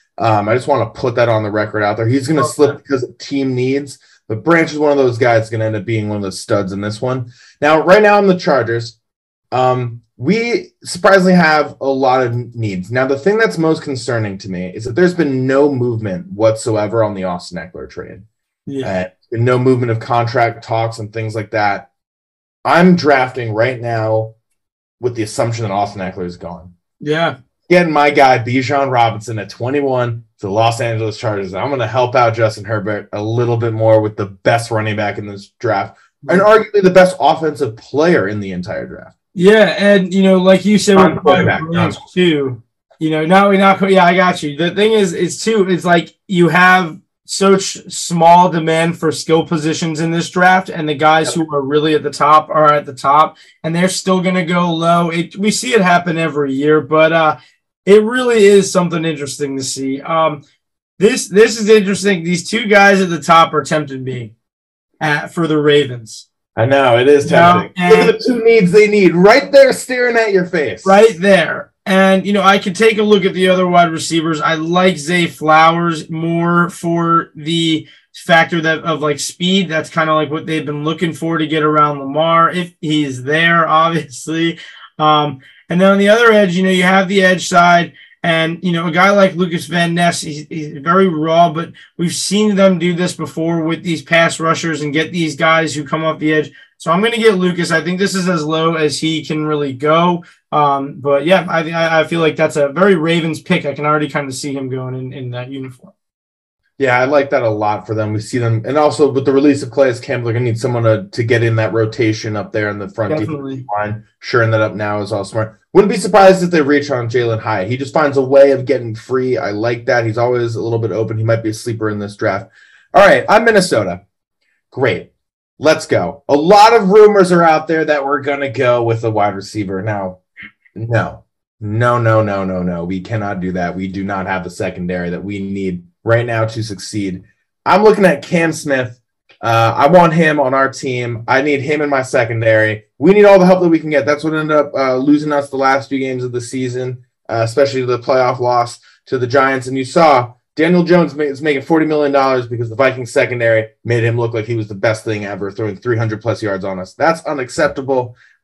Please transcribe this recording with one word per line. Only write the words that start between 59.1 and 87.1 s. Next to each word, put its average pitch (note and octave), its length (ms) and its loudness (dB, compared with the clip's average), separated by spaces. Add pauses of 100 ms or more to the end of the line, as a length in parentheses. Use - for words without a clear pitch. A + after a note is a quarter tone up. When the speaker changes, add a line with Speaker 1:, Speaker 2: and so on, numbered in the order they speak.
Speaker 2:
to C3 80 -8
see. C3+ 380 -8
Um, D#3+ 420 -2 (560)
this, A3 300 0
this A3 280 4
is G#3+ 120 -2
interesting. G3 560 2
These F3 240 -4
two A3+ 160 -4
guys G3+ 340 6
at F#3 100 0
the E3 120 -4
top E3 320 4
are D3 100 0
tempting C3+ 400 -4
me B2 300 -10 (640)
at, D3+ 340 -4
for E3 140 -2
the D3+ 100 0
Ravens. C#3 680 0 (260)
Speaker 1:
I A2+ 120 0
know, C3 320 4
it B2+ 100 4
is D3 240 4
Speaker 2:
You - 60 4
know, F3 240 6
Speaker 1:
tempting. - 280 -6
Look A4 40 8
at - 60 6
Speaker 2:
and A3+ 100 4
Speaker 1:
the - 140 -2
two A#3+ 200 -2
needs A3 300 4
they G#3+ 160 6
need F#3+ 260 4
right A#3 380 4
there C4+ 180 8
staring B3 460 -2
at A3 160 0
your F3+ 120 2
face. D#3+ 400 -6
Speaker 2:
Right G3 320 6
there. E3+ 540 0 (140)
And, F#3+ 420 2
you G3+ 60 -2
know, G3+ 80 0
I G3 180 4
could F#3+ 160 -6
take A3+ 220 2
a G#3+ 60 0
look G#3 200 4
at F3+ 100 0
the F#3 140 0
other F#3 180 2
wide F3 240 4
receivers. D#3+ 520 -4
I E3 140 -2
like F3 420 0
Zay E3 300 -2
Flowers D#3+ 800 0
more E3+ 600 -2
for E3+ 680 -2
the D#3+ 520 -4 (260)
factor E3 480 0
that D#3 220 -2
of, D#3+ 160 -4
like, D3 220 -4
speed. F#3 480 -2
That's D#3 200 -6
kinda, D#3+ 240 -2
like, D#3 160 0
what D#3 160 -6
they've D#3 200 -6
been D3 180 -8
looking D#3+ 300 -4
for E3 240 -4
to D#3 100 -2
get D3+ 160 -2
around D3+ 360 2
Lamar, D#3+ 520 0
if F3 300 -6
he's D3 420 -4
there, E3 440 0
<laughs> - 20 -6
obviously. E3 920 -2 (400)
Um, D3 400 0 (300)
and F3 100 0
then G3 140 4
on G3 60 2
the G3+ 100 2
other A3+ 240 6
edge, G3 240 2
you F#3+ 60 0
know, F#3+ 60 0
you F#3 140 2
have F#3+ 240 2
the F#3+ 160 2